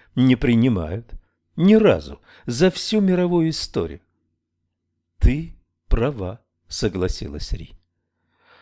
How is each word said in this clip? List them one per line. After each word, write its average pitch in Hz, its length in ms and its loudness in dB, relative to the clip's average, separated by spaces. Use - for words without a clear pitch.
не 127 200 4
принимают. 117 760 0
Ни 190 200 4
разу 107 440 2
за 135 240 2
всю - 300 -4
мировую 175 500 2
историю. 82 520 -6
«Ты 151 360 2
права», 113 580 -2
согласилась 90 840 -6
Ри. 82 200 -10